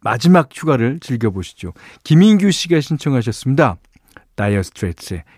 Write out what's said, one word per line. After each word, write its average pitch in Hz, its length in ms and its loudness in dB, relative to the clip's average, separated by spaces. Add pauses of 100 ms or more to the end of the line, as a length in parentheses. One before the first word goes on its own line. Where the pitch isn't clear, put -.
마지막 151 520 2
휴가를 139 460 -2
즐겨보시죠. 98 720 -6 (320)
김인규 196 480 4
씨가 165 300 -2
신청하셨습니다. 131 960 -2 (580)
Dire 104 240 -2
Straits의 90 640 -8 (140)